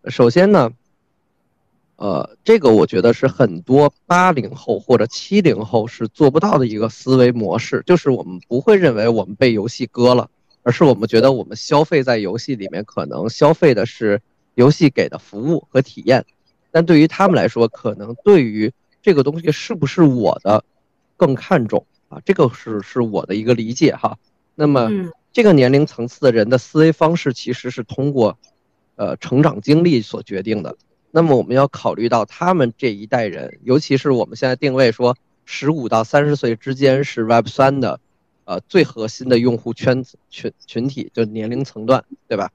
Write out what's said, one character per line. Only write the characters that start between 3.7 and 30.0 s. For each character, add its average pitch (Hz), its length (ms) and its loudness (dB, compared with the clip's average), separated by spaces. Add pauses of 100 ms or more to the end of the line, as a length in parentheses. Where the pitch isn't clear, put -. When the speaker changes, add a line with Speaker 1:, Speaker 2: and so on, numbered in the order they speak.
Speaker 1:
八 180 240 2
零 120 240 -4
后 117 240 -6
或 120 180 2
者 107 80 0
七 - 360 -2
零 110 220 0
后 110 220 -2
是 117 220 -10
做 143 240 2
不 156 80 2
到 202 180 0
的 131 80 0
一 107 140 -6
个 110 100 -2
思 - 260 -2
维 123 160 4
模 110 280 -4
式， - 260 -6
就 180 100 4
是 151 140 -2
我 107 140 -2
们 90 240 -14
不 120 120 -4
会 214 160 4
认 156 200 2
为 107 120 0
我 110 160 0
们 101 120 -10
被 123 180 2
游 107 140 -4
戏 117 180 -8
割 123 300 2
了， 117 120 -2 (360)
而 - 80 0
是 - 120 0
我 131 120 6
们 107 120 -4
觉 113 140 2
得 135 100 4
我 113 120 -4
们 - 120 -14
消 151 280 0
费 151 180 0
在 120 160 -2
游 98 180 -6
戏 127 200 -8
里 98 140 -12
面 90 160 -10
可 - 200 -8
能 71 240 -8
消 151 240 2
费 147 220 2
的 101 100 -2
是 104 340 -4 (360)
游 127 160 6
戏 151 180 2
给 - 180 -2
的 78 120 -12
服 127 340 -6
务 - 160 -6
和 131 100 0
体 - 280 -8
验， 123 180 2 (460)
但 165 120 2
对 165 160 4
于 156 80 6
他 196 200 0
们 170 100 2
来 90 100 0
说， 117 200 0
可 110 260 -8
能 107 300 -14
对 190 200 6
于 107 300 -4 (260)
这 196 140 2
个 139 80 4
东 147 180 -4
西 165 120 -2
是 - 240 -8
不 151 100 -2
是 175 160 -2
我 123 420 2
的 107 200 0 (540)
更 135 180 2
看 127 320 -2
重 - 180 -4 (240)
啊， - 160 -20
这 196 80 0
个 160 160 2
是， 107 320 -10
是 - 200 -6
我 104 260 -4
的 98 80 -4
一 107 80 0
个 120 100 4
理 117 200 -4
解 131 220 0
哈。 107 220 -6 (380)
那 151 100 -2
么 131 240 2
Speaker 2:
嗯。 175 220 -4 (240)
Speaker 1:
这 240 80 2
个 208 80 6
年 131 220 4
龄 147 120 4
层 120 220 -10
次 - 140 -14
的 131 100 4
人 113 180 0
的 127 80 2
思 - 220 -4
维 160 140 4
方 165 200 0
式 143 200 -4
其 - 180 -10
实 127 180 -8
是 120 140 -12
通 139 300 -6
过， 113 240 0 (580)
呃， 98 220 -6
成 135 260 0
长 143 160 0
经 151 240 0
历 156 160 2
所 - 240 -10